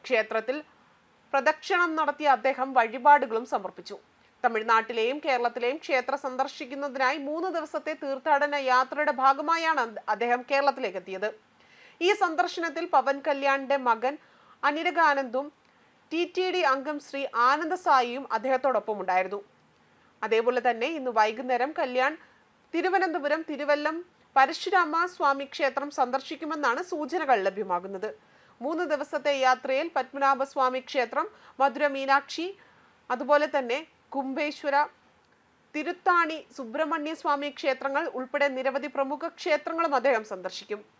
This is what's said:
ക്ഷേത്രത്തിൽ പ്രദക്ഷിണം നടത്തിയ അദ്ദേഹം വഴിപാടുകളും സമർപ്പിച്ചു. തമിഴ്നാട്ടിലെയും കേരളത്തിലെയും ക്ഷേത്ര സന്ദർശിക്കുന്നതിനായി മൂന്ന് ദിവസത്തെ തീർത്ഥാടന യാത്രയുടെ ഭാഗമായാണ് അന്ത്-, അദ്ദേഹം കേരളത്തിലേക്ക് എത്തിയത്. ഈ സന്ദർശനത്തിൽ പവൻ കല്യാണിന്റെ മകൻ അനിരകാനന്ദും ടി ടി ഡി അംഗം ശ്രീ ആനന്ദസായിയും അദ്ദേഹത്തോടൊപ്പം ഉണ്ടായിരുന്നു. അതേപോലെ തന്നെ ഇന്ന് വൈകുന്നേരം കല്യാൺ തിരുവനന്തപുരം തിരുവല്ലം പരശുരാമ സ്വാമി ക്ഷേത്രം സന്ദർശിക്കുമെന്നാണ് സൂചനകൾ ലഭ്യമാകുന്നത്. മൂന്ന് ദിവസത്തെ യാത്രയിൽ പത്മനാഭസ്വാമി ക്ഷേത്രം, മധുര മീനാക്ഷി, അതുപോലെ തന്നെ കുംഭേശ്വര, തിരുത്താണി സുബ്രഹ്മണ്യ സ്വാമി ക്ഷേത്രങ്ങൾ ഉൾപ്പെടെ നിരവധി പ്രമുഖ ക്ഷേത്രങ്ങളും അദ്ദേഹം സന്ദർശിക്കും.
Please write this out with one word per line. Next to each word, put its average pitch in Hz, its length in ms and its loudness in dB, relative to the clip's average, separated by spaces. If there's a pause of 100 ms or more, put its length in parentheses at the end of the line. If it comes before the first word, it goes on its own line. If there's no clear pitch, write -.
ക്ഷേത്രത്തിൽ 220 540 0 (720)
പ്രദക്ഷിണം 311 640 2
നടത്തിയ 294 320 0
അദ്ദേഹം 269 460 2
വഴിപാടുകളും 247 720 4
സമർപ്പിച്ചു. 196 520 -8 (480)
തമിഴ്നാട്ടിലെയും 226 800 2
കേരളത്തിലെയും 240 520 0
ക്ഷേത്ര 262 380 0
സന്ദർശിക്കുന്നതിനായി 269 1000 -2
മൂന്ന് 311 400 -4
ദിവസത്തെ 311 360 -6 (100)
തീർത്ഥാടന 285 520 2
യാത്രയുടെ 262 560 2
ഭാഗമായാണ് 294 760 2
അന്ത്-, 220 240 -12
അദ്ദേഹം 240 320 0 (100)
കേരളത്തിലേക്ക് 269 460 0
എത്തിയത്. 190 320 -6 (720)
ഈ 381 120 4
സന്ദർശനത്തിൽ 339 720 -2
പവൻ 277 420 2
കല്യാണിന്റെ 277 500 0
മകൻ 247 400 0 (460)
അനിരകാനന്ദും 294 920 0 (580)
ടി 339 240 -2
ടി 370 160 0
ഡി 359 80 0
അംഗം 285 400 0
ശ്രീ 277 260 -8 (100)
ആനന്ദസായിയും 269 960 2
അദ്ദേഹത്തോടൊപ്പം 226 680 0
ഉണ്ടായിരുന്നു. 185 400 0 (840)
അതേപോലെ 226 440 2
തന്നെ 233 180 0 (100)
ഇന്ന് 254 140 -4
വൈകുന്നേരം 240 680 0
കല്യാൺ 269 380 0 (560)
തിരുവനന്തപുരം 339 760 0
തിരുവല്ലം 294 560 -2 (300)
പരശുരാമ 330 680 2
സ്വാമി 277 480 0
ക്ഷേത്രം 277 380 -2
സന്ദർശിക്കുമെന്നാണ് 294 920 -2
സൂചനകൾ 302 540 0 (100)
ലഭ്യമാകുന്നത്. 190 600 -4 (520)
മൂന്ന് 320 220 -2
ദിവസത്തെ 285 500 -2 (120)
യാത്രയിൽ 262 500 0
പത്മനാഭസ്വാമി 269 840 0
ക്ഷേത്രം, 262 480 -2 (320)
മധുര 285 280 2
മീനാക്ഷി, 277 720 0 (540)
അതുപോലെ 285 360 4 (100)
തന്നെ 262 300 -2 (280)
കുംഭേശ്വര, 285 680 -2 (920)
തിരുത്താണി 330 680 0 (120)
സുബ്രഹ്മണ്യ 294 560 -4
സ്വാമി 294 360 -2
ക്ഷേത്രങ്ങൾ 277 580 -2
ഉൾപ്പെടെ 262 400 -2
നിരവധി 262 400 -2
പ്രമുഖ 277 400 -4
ക്ഷേത്രങ്ങളും 330 680 -2
അദ്ദേഹം 233 280 2
സന്ദർശിക്കും. 202 600 -10 (140)